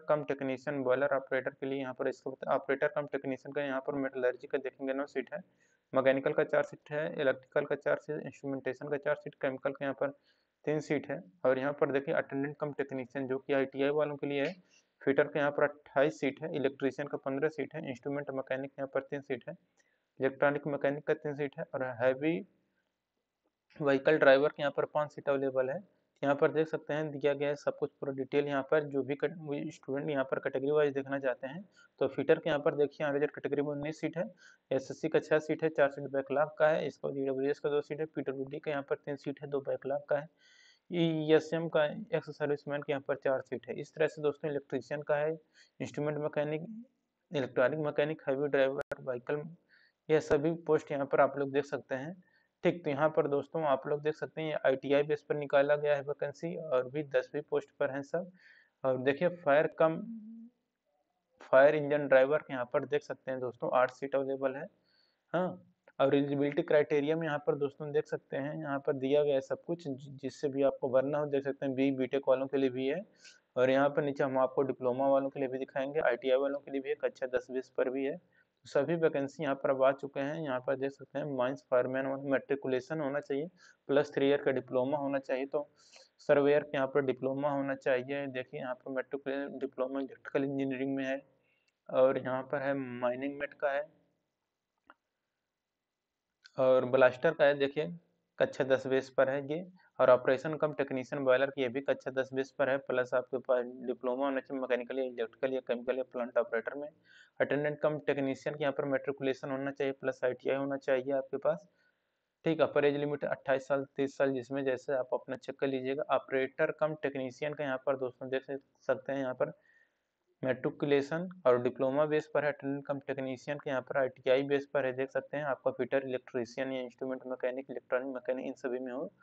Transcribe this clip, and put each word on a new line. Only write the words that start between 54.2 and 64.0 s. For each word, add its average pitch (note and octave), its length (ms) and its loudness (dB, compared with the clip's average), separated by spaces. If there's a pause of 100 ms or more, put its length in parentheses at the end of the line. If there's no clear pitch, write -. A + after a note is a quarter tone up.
हैं D#3+ 80 -4
ये D3+ 160 -2
आईटीआई C#3 380 2
base D3 180 -2
पर - 140 -4
निकाला D3 420 4
गया D3 180 2
है C#3 80 0
vacancy D3 540 -6
और C3+ 320 0
भी D3+ 160 -4
दसवीं C3+ 380 -2
post - 340 -4
पर C#3+ 140 0
हैं C#3 120 -6
सब। F3 280 -4 (520)
और C3 160 2
देखिए C#3 280 2 (100)
fire D3+ 300 4 (100)
कम, D#3+ 180 4 (1500)
fire C#3 340 8
engine D3 320 0
driver C3+ 320 6
के D3 140 -12
यहाँ B2+ 140 -4
पर C#3 180 0
देख D3 180 -2
सकते - 280 -10
हैं C3 80 -4
दोस्तों B2+ 340 -6
आठ B2+ 180 4
seat C#3 240 -6